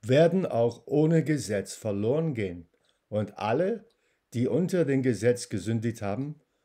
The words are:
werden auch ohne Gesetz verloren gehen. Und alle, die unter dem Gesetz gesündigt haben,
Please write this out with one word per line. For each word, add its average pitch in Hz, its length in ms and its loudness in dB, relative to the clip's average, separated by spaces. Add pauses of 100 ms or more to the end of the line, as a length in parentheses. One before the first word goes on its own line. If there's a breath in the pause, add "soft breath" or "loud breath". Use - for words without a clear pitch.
werden 160 440 4
auch 117 400 0
ohne 156 380 4
Gesetz 107 500 -2
verloren 120 600 -2
gehen. 90 340 -6 (400)
Und - 280 -4
alle, 170 480 -2 (480)
die 123 140 -2
unter 170 380 0
dem 135 180 0
Gesetz 120 460 0
gesündigt 110 540 -4
haben, 127 340 -6 (280)